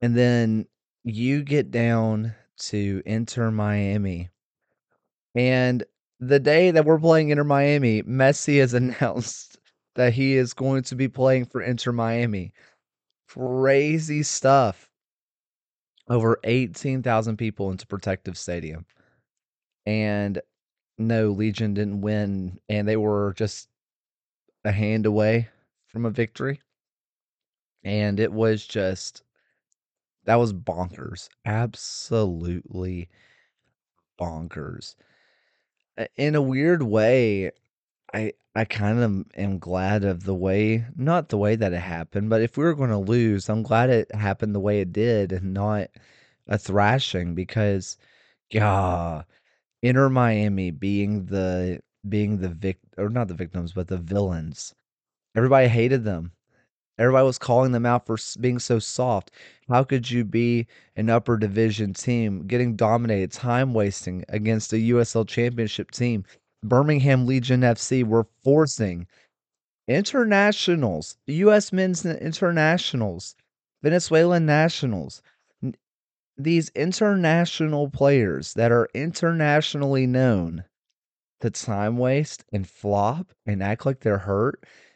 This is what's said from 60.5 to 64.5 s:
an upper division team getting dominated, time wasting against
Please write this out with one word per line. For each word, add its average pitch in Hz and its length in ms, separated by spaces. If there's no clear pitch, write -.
an 110 140
upper 117 300
division 107 560
team 107 520
getting 120 300
dominated, 110 560
time 123 400
wasting 98 560
against 110 460